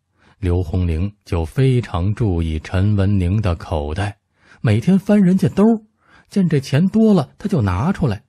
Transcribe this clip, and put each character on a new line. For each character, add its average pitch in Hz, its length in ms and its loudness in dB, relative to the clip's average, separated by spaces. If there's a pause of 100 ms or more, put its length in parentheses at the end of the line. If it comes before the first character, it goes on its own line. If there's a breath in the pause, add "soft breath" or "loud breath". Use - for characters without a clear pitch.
(380 soft breath)
刘 90 240 0
红 90 240 -2
玲 85 240 -4 (140)
就 85 200 -4
非 131 360 0
常 104 340 -4
注 92 280 -2
意 80 180 -4
陈 98 360 0
文 98 220 0
宁 92 220 0
的 95 160 0
口 76 380 -6
袋， 101 240 -6 (420 soft breath)
每 107 180 2
天 185 200 2
翻 208 220 2
人 185 180 4
家 185 100 0
兜 - 140 0
儿， 220 200 2 (460 soft breath)
见 190 180 0
这 151 140 0
钱 143 280 0
多 214 260 4
了， 151 240 0
他 - 100 -6
就 160 140 0
拿 101 300 0
出 175 140 -4
来； 104 220 -4